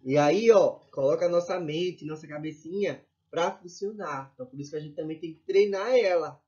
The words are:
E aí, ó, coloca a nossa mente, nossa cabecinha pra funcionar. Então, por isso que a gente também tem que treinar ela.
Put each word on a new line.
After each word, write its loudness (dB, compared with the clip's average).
E 0
aí, 4
ó, 6
coloca 0
a 2
nossa -2
mente, -6
nossa -12
cabecinha -8
pra -2
funcionar. -10
Então, -14
por -18
isso -12
que -8
a -8
gente -14
também -8
tem -12
que -20
treinar 2
ela. 2